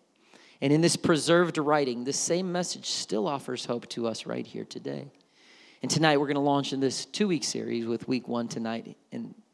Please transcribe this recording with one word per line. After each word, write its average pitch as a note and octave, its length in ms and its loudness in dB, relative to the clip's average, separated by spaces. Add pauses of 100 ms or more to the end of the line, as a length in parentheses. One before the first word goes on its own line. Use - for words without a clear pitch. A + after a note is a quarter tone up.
(640)
And C#3 120 4
in D#3+ 80 6
this E3 120 4
preserved E3 640 4
writing, C#3+ 480 2
this C#3 140 -4
same F3+ 340 0
message F3 320 -4
still - 420 -2
offers C3 380 -4
hope A#2+ 240 -4
to A#2 180 -4
us A2 200 -4
right A#2+ 200 -6
here A2 200 -10
today. C#3 440 -10 (680)
And B2+ 100 -4
tonight D3+ 280 6
we're C#3+ 80 2
gonna C#3+ 140 0
launch C#3 340 2
in C3+ 60 -2
this C3 260 0
two-week F#3 380 0
series A#2 420 -2
with A#2 200 -2
week B2+ 220 -2
one A#2+ 180 -2
tonight. A2+ 520 -6 (120)
And A#2 240 -10 (200)